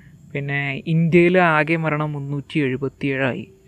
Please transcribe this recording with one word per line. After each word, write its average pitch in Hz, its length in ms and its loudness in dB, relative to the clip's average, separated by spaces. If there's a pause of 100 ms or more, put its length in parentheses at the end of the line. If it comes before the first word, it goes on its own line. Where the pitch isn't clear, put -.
(320)
പിന്നെ 143 540 -6
ഇന്ത്യയിൽ 170 520 4
ആകെ 160 380 2
മരണം 151 360 -2
മുന്നൂറ്റി 143 460 -6
എഴുപത്തിയേഴായി. 135 920 -4 (180)